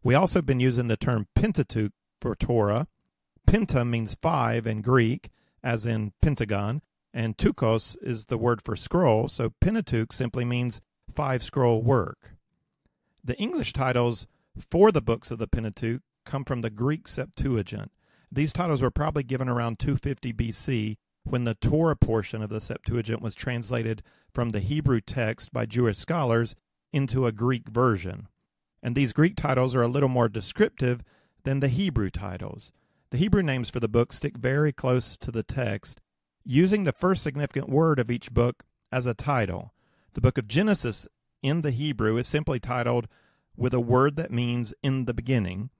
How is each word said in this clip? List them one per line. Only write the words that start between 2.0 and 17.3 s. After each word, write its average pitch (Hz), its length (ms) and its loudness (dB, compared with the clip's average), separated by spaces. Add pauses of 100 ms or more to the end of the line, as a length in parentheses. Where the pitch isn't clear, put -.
for 113 140 -4
Torah. 113 520 2 (600)
Penta 147 420 4
means 113 320 -2
five 117 460 0
in 107 160 -4
Greek, 123 480 2 (320)
as 117 240 -2
in 107 340 -2
pentagon, 110 640 0 (280)
and 113 240 -4
tukos - 680 0
is 113 220 -6
the 120 120 -6
word 117 260 0
for 110 120 -6
scroll, 120 520 2
so - 320 -4
Pentateuch 165 540 0
simply 123 320 -4
means 123 340 -4 (320)
five 131 300 -2
scroll 120 400 2
work. 120 540 0 (880)
The 123 140 -4
English 277 360 -4
titles 123 540 0 (420)
for 202 220 6
the 156 100 2
books 110 300 -2
of 117 80 -8
the 113 80 -4
Pentateuch 113 560 -4 (200)
come 135 200 -6
from 123 180 -4
the 113 80 -4
Greek 127 380 -2
Septuagint. 117 840 -4 (400)